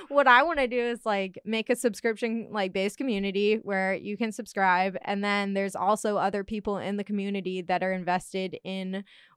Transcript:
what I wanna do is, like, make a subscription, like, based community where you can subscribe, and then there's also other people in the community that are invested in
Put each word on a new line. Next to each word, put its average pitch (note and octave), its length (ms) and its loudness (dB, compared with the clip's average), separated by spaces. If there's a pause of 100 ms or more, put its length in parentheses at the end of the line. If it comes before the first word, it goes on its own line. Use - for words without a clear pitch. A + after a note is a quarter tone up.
what C#4 180 4
I B3 160 8
wanna D4+ 240 0
do A#3+ 120 0
is, A#3+ 260 -2
like, G3 380 -2
make A3 260 -4
a B3 60 4
subscription, A3+ 760 -2
like, G3 220 -2
based G3 240 0
community G#3 680 2
where F#3+ 300 0
you G3+ 240 -6
can A3 140 -2
subscribe, F#3+ 680 2
and G3+ 220 -2
then G3+ 300 0
there's G3 220 -2
also G#3 420 2
other G3 260 0
people G#3 340 -4
in F#3 200 -4
the G3+ 60 -4
community G3 600 -2
that F3+ 200 0
are F#3+ 80 0
invested F#3 720 -2
in F#3+ 400 -6 (340)